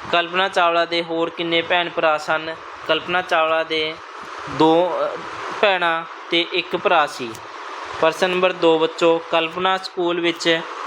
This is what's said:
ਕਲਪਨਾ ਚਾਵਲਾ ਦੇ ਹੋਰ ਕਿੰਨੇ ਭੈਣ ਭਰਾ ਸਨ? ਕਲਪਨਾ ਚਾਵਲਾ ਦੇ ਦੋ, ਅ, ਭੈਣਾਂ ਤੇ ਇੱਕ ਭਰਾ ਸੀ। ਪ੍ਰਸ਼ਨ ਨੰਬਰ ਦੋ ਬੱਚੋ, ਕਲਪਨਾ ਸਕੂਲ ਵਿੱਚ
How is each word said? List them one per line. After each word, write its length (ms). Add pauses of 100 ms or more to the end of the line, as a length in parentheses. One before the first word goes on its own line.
(120)
ਕਲਪਨਾ 360
ਚਾਵਲਾ 360
ਦੇ 180
ਹੋਰ 280
ਕਿੰਨੇ 320
ਭੈਣ 280
ਭਰਾ 280
ਸਨ? 360 (340)
ਕਲਪਨਾ 340
ਚਾਵਲਾ 400
ਦੇ 320 (560)
ਦੋ, 420 (240)
ਅ, 20 (420)
ਭੈਣਾਂ 440 (260)
ਤੇ 220
ਇੱਕ 240
ਭਰਾ 300
ਸੀ। 240 (680)
ਪ੍ਰਸ਼ਨ 300
ਨੰਬਰ 220
ਦੋ 260
ਬੱਚੋ, 520
ਕਲਪਨਾ 460
ਸਕੂਲ 440
ਵਿੱਚ 400 (260)